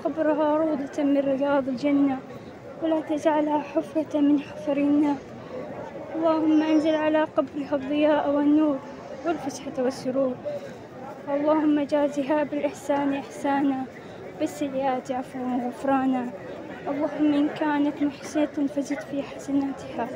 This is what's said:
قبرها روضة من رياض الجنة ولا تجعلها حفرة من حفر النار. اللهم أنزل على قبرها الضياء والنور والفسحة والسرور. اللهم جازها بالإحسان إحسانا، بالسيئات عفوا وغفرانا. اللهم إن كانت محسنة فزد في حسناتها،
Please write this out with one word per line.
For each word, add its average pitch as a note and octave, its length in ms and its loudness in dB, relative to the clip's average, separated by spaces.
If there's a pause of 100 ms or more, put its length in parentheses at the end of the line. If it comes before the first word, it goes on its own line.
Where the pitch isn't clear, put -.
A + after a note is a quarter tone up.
قبرها D4+ 520 2
روضة D#4 460 0
من C#4 160 4
رياض C#4 500 2
الجنة C#4 500 2 (640)
ولا D#4+ 180 2
تجعلها D4+ 580 2
حفرة D4+ 640 -2
من C#4+ 200 6
حفر - 360 -4
النار. C#4+ 400 4 (960)
اللهم D#4+ 480 4
أنزل D#4 320 4
على D#4 280 2 (140)
قبرها C#4+ 380 -2
الضياء D4 560 2
والنور D4 480 4 (480)
والفسحة D4 520 -4
والسرور. B3+ 560 0 (920)
اللهم D4 520 4
جازها C#4+ 640 2
بالإحسان C#4+ 720 0
إحسانا، C#4 720 0 (560)
بالسيئات C4+ 720 -2
عفوا B3+ 280 -6
وغفرانا. B3+ 840 0 (640)
اللهم D4 460 2
إن D4 140 4
كانت D4 540 0
محسنة C#4+ 640 0 (100)
فزد C#4 240 -2
في C#4 220 -6
حسناتها، C4+ 920 -4